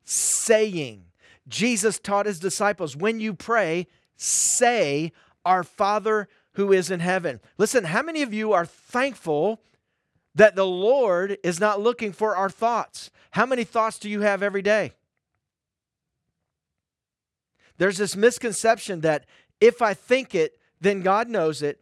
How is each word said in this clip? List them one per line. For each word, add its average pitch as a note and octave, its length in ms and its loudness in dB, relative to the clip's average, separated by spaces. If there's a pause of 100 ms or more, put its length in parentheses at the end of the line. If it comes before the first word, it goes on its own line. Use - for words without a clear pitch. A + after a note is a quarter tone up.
saying. E3+ 1000 -2 (420)
Jesus G3+ 500 0
taught G3+ 280 -2
his F#3+ 160 -6
disciples, F#3+ 520 -2
"When G#3+ 280 -2
you G#3+ 120 -4
pray, F3+ 540 -2 (300)
say, E3 960 0 (320)
'Our F#3 180 2
Father G#3 640 -2 (280)
who G3 180 2
is F#3 180 2
in F3+ 80 -4
heaven.'" E3+ 400 -2 (180)
Listen, A3 280 2
how F3+ 160 -2
many D#4+ 200 -4
of A#3+ 120 -4
you G#3+ 180 -2
are F3 140 2
thankful G#3 960 -4 (760)
that G3 200 8
the F#3+ 100 2
Lord G3 760 0
is E3+ 160 -2
not G#3 220 0
looking A3+ 300 -2
for G#3 240 -2
our F#3+ 140 0
thoughts. A3 600 -4 (220)
How G#3+ 140 2
many B3+ 180 0
thoughts A3 340 -2
do G#3 120 -12
you G#3 120 -4
have G3+ 220 0
every G3+ 180 -2
day? G3+ 320 0 (2750)
There's F#3 200 2
this G3 180 -4
misconception A3 840 0
that D3+ 240 0 (340)
if A#3 220 6
I G#3 120 2
think B3+ 420 -2
it, D#3+ 240 -2 (200)
then G3 220 0
God G3+ 280 0
knows D#3 320 -2
it D3 200 -4